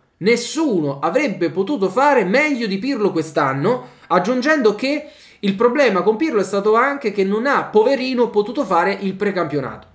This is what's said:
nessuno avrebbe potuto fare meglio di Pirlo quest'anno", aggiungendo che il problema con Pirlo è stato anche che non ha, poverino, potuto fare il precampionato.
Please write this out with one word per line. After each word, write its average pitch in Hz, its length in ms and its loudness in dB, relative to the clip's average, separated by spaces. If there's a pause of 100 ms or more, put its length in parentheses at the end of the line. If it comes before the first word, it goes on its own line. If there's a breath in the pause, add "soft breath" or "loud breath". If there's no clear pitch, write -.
(180)
nessuno 214 840 0
avrebbe 175 520 -2
potuto 196 360 -2
fare 262 360 2
meglio 247 420 0
di 196 140 -2
Pirlo 214 320 -2
quest'anno", 156 800 -2 (180 loud breath)
aggiungendo 233 640 2
che 285 360 -4 (320 loud breath)
il 202 120 0
problema 233 480 2
con 220 140 2
Pirlo 247 260 0
è - 20 2
stato 202 300 0
anche 254 380 0
che 196 120 0
non 208 220 0
ha, 254 200 0
poverino, 247 640 2
potuto 226 340 0
fare 185 360 0
il 190 120 -4
precampionato. 160 800 -4